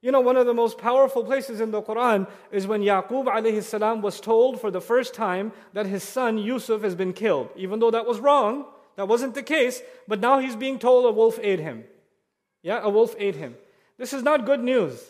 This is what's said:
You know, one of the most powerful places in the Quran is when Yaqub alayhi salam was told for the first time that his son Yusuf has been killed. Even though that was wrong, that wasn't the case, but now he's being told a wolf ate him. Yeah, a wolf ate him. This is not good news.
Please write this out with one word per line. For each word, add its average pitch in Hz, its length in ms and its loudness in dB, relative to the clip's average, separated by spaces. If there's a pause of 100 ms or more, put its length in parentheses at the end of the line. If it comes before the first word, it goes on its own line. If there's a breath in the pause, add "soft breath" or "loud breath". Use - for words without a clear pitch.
You 247 100 0
know, 269 80 6
one 254 160 4
of 247 100 4
the 240 80 2
most 233 240 0
powerful 262 460 2
places 233 360 -4
in 226 120 -4
the 214 100 -4
Quran 220 460 0 (240 loud breath)
is 196 140 -2
when 208 160 -2
Yaqub 202 440 0
alayhi 220 360 0
salam 214 400 -2
was 202 180 -4
told 226 400 2
for 208 100 -4
the 180 100 -4
first 247 340 0
time 202 360 -4 (220 loud breath)
that 208 140 -4
his 190 180 -6
son 233 340 -2
Yusuf 214 440 -4
has 196 120 -2
been 185 180 -4
killed. 180 440 -2
Even 190 240 -6
though 233 100 4
that 226 160 -2
was 226 140 -2
wrong, 262 460 2 (300 soft breath)
that 196 120 -6
wasn't 240 260 0
the 269 80 -8
case, 254 380 0 (260 loud breath)
but 208 140 -4
now 262 180 4
he's 262 160 -4
being 262 240 -6
told 247 280 6
a 233 40 6
wolf 226 320 2
ate 196 160 0
him. 131 260 -10 (800)
Yeah, 202 200 -4
a 214 80 0
wolf 226 280 2
ate 202 160 -2
him. 139 220 -12 (420 soft breath)
This 247 140 -10
is 269 100 -6
not 277 240 2
good 262 160 2
news. 233 460 0